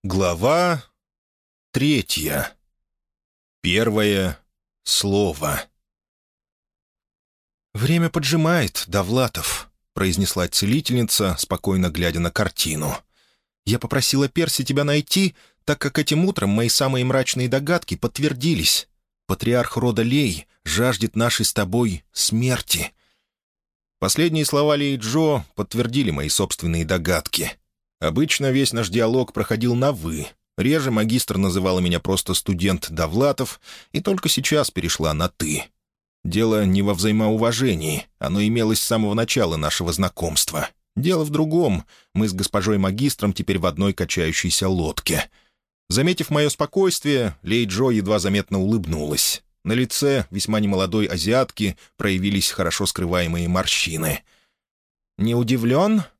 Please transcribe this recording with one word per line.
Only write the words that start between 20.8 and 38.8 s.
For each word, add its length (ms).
нашей 300
с 80
тобой 580
смерти». 800
Последние 440
слова 320
Лей 220
Джо 560
подтвердили 560
мои 180
собственные 560
догадки. 720
Обычно 460
весь 240
наш 160
диалог 420
проходил 420
на 160
«вы». 360
Реже 320
магистр 480
называла 420
меня 200
просто 340
студент 560
Довлатов 720
и 80
только 280
сейчас 420
перешла 440
на 160
«ты». 340
Дело 440
не 160
во 100
взаимоуважении, 1120
оно 240
имелось 380